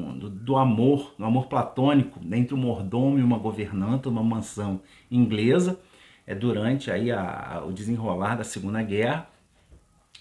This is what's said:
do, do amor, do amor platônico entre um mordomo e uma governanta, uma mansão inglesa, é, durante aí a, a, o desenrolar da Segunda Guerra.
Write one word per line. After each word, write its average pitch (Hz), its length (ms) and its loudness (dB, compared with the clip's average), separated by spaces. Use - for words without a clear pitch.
do, 82 160 -10
do 117 260 -2
amor, 131 640 4
do 104 80 -6
amor 127 200 2
platônico 131 720 2
entre 123 220 0
um 135 40 0
mordomo 120 600 0
e 131 40 4
uma 120 160 4
governanta, 104 680 -2
uma 113 140 -2
mansão 104 580 -2
inglesa, 123 680 4
é, - 80 -8
durante 113 560 0
aí 107 200 0
a, 90 460 -6
a, 80 100 -8
o 90 60 -6
desenrolar 104 640 -2
da 110 80 -4
Segunda 104 380 -4
Guerra. 113 460 -2